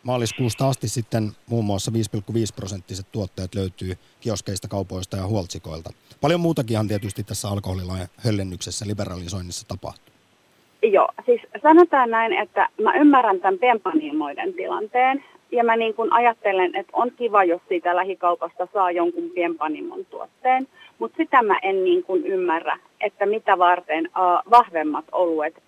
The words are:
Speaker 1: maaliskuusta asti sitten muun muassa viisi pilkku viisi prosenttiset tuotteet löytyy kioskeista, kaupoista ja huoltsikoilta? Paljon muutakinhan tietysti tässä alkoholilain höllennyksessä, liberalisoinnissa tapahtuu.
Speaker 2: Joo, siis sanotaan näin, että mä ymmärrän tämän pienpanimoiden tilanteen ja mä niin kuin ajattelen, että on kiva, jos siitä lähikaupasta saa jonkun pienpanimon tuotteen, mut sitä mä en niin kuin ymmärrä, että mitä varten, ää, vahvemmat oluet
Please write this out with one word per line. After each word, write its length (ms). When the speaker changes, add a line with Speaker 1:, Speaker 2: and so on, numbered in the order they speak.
Speaker 1:
maaliskuusta 640
asti 200
sitten 420
muun 180
muassa 280
viisi 180
pilkku 240
viisi 200
prosenttiset 580
tuotteet 420
löytyy 380
kioskeista, 480
kaupoista 480
ja 100
huoltsikoilta? 640
Paljon 200
muutakinhan 480
tietysti 360
tässä 240
alkoholilain 600
höllennyksessä, 640
liberalisoinnissa 800
tapahtuu. 460
Speaker 2:
Joo, 260
siis 140
sanotaan 480
näin, 220
että 360
mä 120
ymmärrän 460
tämän 180
pienpanimoiden 960
tilanteen 720
ja 120
mä 120
niin 180
kuin 180
ajattelen, 640
että 200
on 220
kiva, 260
jos 240
siitä 280
lähikaupasta 760
saa 180
jonkun 400
pienpanimon 720
tuotteen, 640
mut 180
sitä 260
mä 200
en 220
niin 200
kuin 220
ymmärrä, 520
että 260
mitä 320
varten, 560
ää, 360
vahvemmat 640
oluet 560